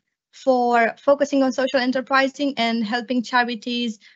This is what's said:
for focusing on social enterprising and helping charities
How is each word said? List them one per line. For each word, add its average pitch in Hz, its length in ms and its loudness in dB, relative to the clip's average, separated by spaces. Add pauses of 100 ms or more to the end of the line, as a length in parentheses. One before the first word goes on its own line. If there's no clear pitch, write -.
(320)
for 240 640 2
focusing 277 460 2
on 262 100 0
social 269 260 -2
enterprising 269 800 0
and 233 260 0
helping 240 400 -4
charities 240 760 -2 (160)